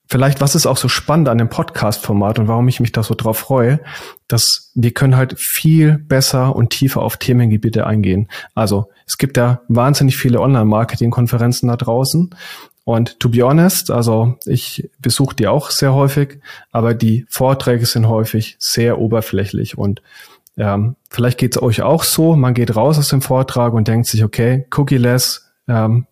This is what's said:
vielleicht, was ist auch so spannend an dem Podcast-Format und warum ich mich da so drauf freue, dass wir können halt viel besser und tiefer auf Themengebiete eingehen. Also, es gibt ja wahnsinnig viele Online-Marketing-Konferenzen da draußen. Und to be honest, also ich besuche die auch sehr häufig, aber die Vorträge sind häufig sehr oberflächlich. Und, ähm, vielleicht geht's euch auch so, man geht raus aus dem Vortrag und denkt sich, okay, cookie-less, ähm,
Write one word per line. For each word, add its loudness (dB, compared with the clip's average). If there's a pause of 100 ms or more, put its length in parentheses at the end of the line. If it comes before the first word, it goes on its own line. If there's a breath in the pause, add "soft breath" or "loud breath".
vielleicht, 0
was 0
ist 0
auch 0
so -2
spannend 0
an 2
dem 0
Podcast-Format -2
und 0
warum 2
ich -2
mich 0
da -2
so -2
drauf -2
freue, 0 (480 loud breath)
dass -2
wir 0
können 4
halt 0
viel 2
besser 0
und 0
tiefer -2
auf -6
Themengebiete 0
eingehen. 0 (240 loud breath)
Also, -2 (180 soft breath)
es -10
gibt -2
ja 2
wahnsinnig 2
viele 0
Online-Marketing-Konferenzen 0
da -2
draußen. -2 (500 loud breath)
Und -2
to 0
be 2
honest, 2
also 0
ich -4 (100)
besuche -2
die 0
auch 0
sehr 0
häufig, 0 (320 loud breath)
aber 2
die 0
Vorträge 0
sind 0
häufig -2
sehr -2
oberflächlich. -4
Und, -4 (560 loud breath)
ähm, -2 (140)
vielleicht 0
geht's 0
euch 0
auch 2
so, 2
man 4
geht 0
raus 2
aus 0
dem 2
Vortrag 0
und 2
denkt 0
sich, 0
okay, 0
cookie-less, 0 (180)
ähm, 0